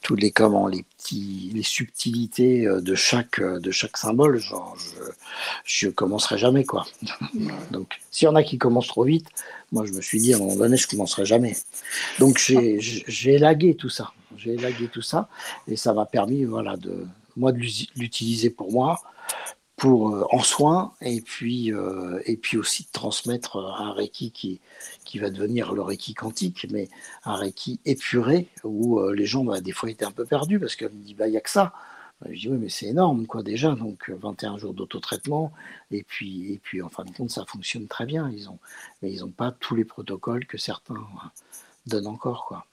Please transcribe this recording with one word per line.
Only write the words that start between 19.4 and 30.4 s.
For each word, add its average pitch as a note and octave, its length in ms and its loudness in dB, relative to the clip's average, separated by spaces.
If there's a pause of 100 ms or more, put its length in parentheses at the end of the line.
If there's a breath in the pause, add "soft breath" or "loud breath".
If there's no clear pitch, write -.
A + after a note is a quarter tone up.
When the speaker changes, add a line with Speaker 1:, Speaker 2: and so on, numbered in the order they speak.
Speaker 1:
pour, A2 320 6
euh, G2 160 0
en B2 140 4
soins, E3 560 4
et A#2+ 200 -4
puis, A#2 520 -4
euh, F#2+ 520 -4
et A2+ 120 0
puis - 200 -4
aussi - 280 -2
de - 80 -20
transmettre, A#2+ 640 -6
euh, G2 280 -6
un G#2 60 -6
Reiki G#2 400 -6
qui, F#2 300 -8 (440 loud breath)
qui - 140 -12
va G2+ 100 -2
devenir G#2 440 -2
le G2 100 -2
Reiki F#2+ 320 -8
quantique, - 560 -6
mais G#2 180 -6 (360 loud breath)
un G#2 100 -4
Reiki G2+ 500 -6
épuré, C3+ 640 2 (160)
où, A2 380 2
euh, G2 120 0
les G2+ 140 0
gens, C3 160 0
bah, G2+ 180 -2
des F#2 120 -8
fois, A2+ 180 -6
étaient A2+ 140 -4
un G2+ 80 -6
peu A#2+ 120 -6
perdus, D3+ 360 0